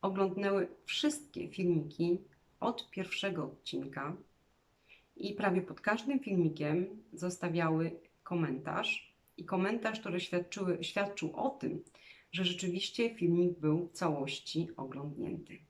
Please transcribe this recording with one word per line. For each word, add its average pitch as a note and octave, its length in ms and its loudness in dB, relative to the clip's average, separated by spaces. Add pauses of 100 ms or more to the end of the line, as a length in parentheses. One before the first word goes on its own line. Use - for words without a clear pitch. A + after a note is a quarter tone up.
oglądnęły G3 640 2 (160)
wszystkie - 640 -2
filmiki E3+ 720 2 (420)
od - 300 -2
pierwszego F#3 540 -4
odcinka C#3 720 -6 (1000)
i - 180 -6
prawie F#3 280 4
pod - 180 -10
każdym A#3 400 2
filmikiem F3 840 2 (100)
zostawiały E3 840 0 (260)
komentarz. D#3+ 920 -2 (220)
I - 80 -12
komentarz, G#3+ 560 0
który F3+ 200 -2
świadczyły, F3+ 640 0
świadczył G3+ 520 -2
o C4+ 140 2
tym, - 320 -4 (500)
że F3+ 120 0
rzeczywiście F#3 680 0
filmik E3+ 440 4
był D3+ 280 2
w - 60 -12
całości D#3+ 840 -2
oglądnięty. C3+ 840 -6 (120)